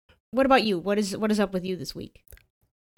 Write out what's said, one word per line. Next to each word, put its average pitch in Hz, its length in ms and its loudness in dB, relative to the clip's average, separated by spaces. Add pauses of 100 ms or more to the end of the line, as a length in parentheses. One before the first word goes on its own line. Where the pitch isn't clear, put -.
(320)
what 262 140 2
about 254 180 6
you? 208 160 0
What 202 200 -2
is, 196 160 -2
what 214 160 0
is 214 80 2
up 196 140 0
with 180 100 -4
you 185 140 -6
this - 180 -10
week? - 280 -16 (760)